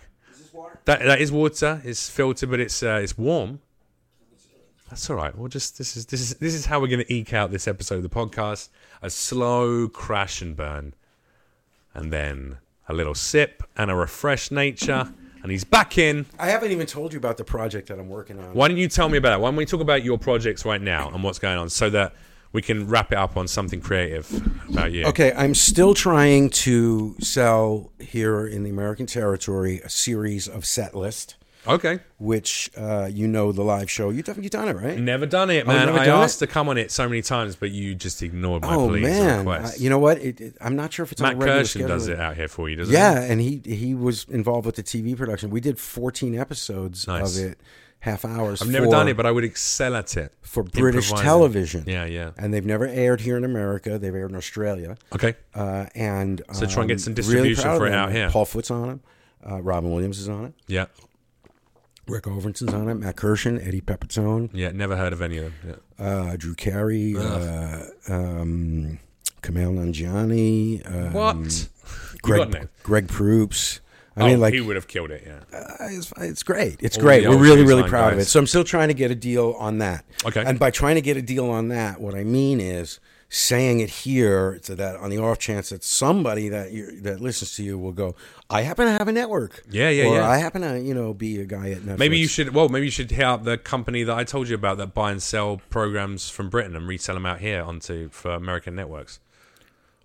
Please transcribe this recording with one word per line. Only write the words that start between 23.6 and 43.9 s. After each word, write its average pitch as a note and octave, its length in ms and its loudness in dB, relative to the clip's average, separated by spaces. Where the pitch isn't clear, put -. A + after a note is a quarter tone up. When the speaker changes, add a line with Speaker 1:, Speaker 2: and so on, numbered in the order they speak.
Speaker 2:
creative E2 500 -4
about E2 220 0
you? E2+ 120 -2
Speaker 1:
Okay, C3+ 320 4
I'm C#3 180 2
still F3+ 380 6
trying C#3+ 580 6
to A2+ 720 2
sell A2 800 2
here A2 460 -2
in G#2 160 -6
the G#2 80 -6
American G#2 340 -4
territory F#2+ 800 -2
a - 60 -14
series G#2+ 580 -2
of G2 160 -10
Set - 300 -4
List. G2 420 -8
Speaker 2:
Okay. F3 340 0
Speaker 1:
Which, G#2+ 580 -2
uh, G#2 340 -4
you G#2 160 -2
know, G#2+ 240 2
the G2 120 -2
live G2+ 280 0
show. G#2 200 -2
You B2 120 -4
done, G3+ 200 -10
you G3 80 -8
done G#3+ 180 -2
it, B2 80 -2
right? B2+ 220 -4
Speaker 2:
Never B2 260 0
done F#3 240 2
it, D#3 160 2
Speaker 1:
Oh, A#2 40 0
Speaker 2:
man. C3 180 6
Speaker 1:
never D#3+ 120 4
Speaker 2:
I C3 60 6
Speaker 1:
done D3+ 180 8
Speaker 2:
asked - 200 2
Speaker 1:
it? C#3+ 60 2
Speaker 2:
to - 40 -12
come D3 160 0
on C3+ 80 0
it A2+ 140 0
so B2 180 -2
many A#2 140 -2
times, A2 340 -2
but G#2 140 -6
you G2 240 -4
just F2+ 280 -8
ignored F2 380 -2
my E3 140 -2
Speaker 1:
Oh, C3 140 4
Speaker 2:
pleas E2+ 200 2
and F3+ 80 2
Speaker 1:
man. E3+ 220 4
Speaker 2:
requests. F#2 420 -2
Speaker 1:
I, - 20 -2
you B2+ 60 2
know C3+ 100 4
what? D3 200 6
It, B2 240 -6
it, A2+ 180 -14
I'm B2 160 -2
not D3+ 160 -6
sure E3+ 120 -6
if - 80 -10
it's - 100 -6
Speaker 2:
Matt C3 140 2
Speaker 1:
on C3 60 0
a C3+ 40 4
regular C#3 160 4
Speaker 2:
Kirshen G2+ 260 -2
does F2 160 0
Speaker 1:
schedule. E2+ 160 -4
Speaker 2:
it - 20 -4
out D#2+ 140 -4
here D#2+ 120 -4
for D#2+ 200 -6
you, D#2 80 -6
doesn't F2+ 160 -2
Speaker 1:
Yeah, D#3+ 320 6
Speaker 2:
he? B2 80 -2
Speaker 1:
and A2+ 80 2
he, C3 240 -2
he A#2 300 -4